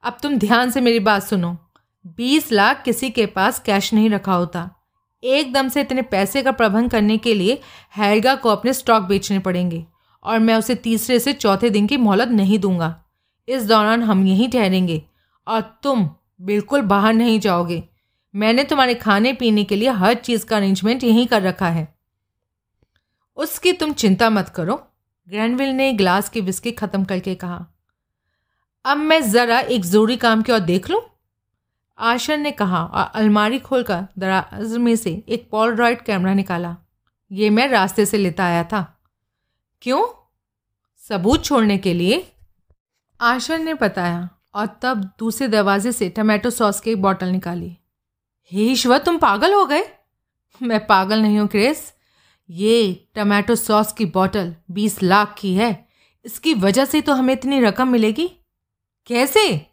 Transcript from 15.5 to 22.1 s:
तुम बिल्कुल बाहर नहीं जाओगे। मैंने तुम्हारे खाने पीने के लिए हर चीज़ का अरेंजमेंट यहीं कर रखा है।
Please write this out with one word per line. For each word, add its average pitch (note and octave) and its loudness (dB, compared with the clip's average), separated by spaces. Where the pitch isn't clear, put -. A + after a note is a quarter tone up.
तुम A#3 0
बिल्कुल G#3 -2
बाहर G3+ 2
नहीं A3+ 2
जाओगे। F3 -2
मैंने A3+ 2
तुम्हारे C4+ 0
खाने A3 2
पीने A3 2
के G3 -2
लिए A3+ 0
हर G#3 2
चीज़ A3+ -2
का A3 -2
अरेंजमेंट G3+ 0
यहीं A#3+ 4
कर A3 2
रखा F#3 -2
है। E3 -6